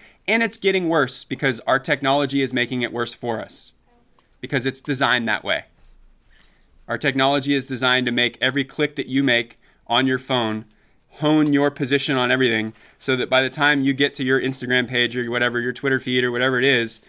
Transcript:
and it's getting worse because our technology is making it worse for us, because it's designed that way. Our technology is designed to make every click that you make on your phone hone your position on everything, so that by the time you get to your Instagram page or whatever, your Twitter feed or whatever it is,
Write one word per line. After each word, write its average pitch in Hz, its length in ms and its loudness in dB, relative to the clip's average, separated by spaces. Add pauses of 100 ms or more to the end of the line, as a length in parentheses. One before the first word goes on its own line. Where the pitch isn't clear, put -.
(280)
and 226 140 2
it's 226 160 -4
getting 190 320 0
worse 147 340 0
because 131 440 -2
our 127 100 4
technology 139 640 0
is 127 100 0
making 123 300 0
it 120 100 -4
worse 117 220 -4
for 117 260 -4
us, - 340 -14 (680)
because 127 240 -2
it's 131 160 -4
designed 123 460 0
that 104 160 -2
way. 87 220 -2 (1200)
Our 117 100 -4
technology 135 560 2
is 135 140 0
designed 127 400 0
to 120 40 0
make 120 300 0
every 131 220 0
click 147 320 -4
that - 100 -4
you 131 160 0
make 120 380 0 (260)
on 127 220 2
your 131 100 0
phone 113 480 -2 (520)
hone 151 360 4
your 143 160 2
position 139 480 -2
on 123 140 0
everything, 113 420 0 (240)
so - 180 -2
that 123 140 -4
by 131 140 4
the 131 80 -2
time 147 320 2
you 135 100 0
get 139 220 0
to 143 80 -6
your 131 180 2
Instagram 127 460 -2
page 120 280 -2
or 123 140 -4
whatever, 120 300 0
your 123 140 -4
Twitter 135 260 -2
feed 127 240 0
or 123 80 -2
whatever 127 260 0
it 123 80 2
is, 120 440 0